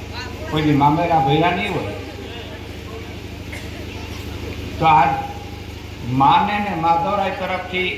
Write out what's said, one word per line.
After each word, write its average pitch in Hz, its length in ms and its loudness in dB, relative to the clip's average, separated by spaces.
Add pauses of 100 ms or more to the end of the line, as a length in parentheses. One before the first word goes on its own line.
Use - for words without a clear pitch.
(500)
કોઈની 151 320 4
મામેરા 160 380 6
ભર્યા 156 360 4
નહીં 196 180 -2
હોય, 101 200 -2 (2750)
તો 160 100 0
આજ 156 240 6 (1000)
માને 175 500 4
ને 202 220 -2
માધવરાય 185 500 2
તરફથી 185 680 -2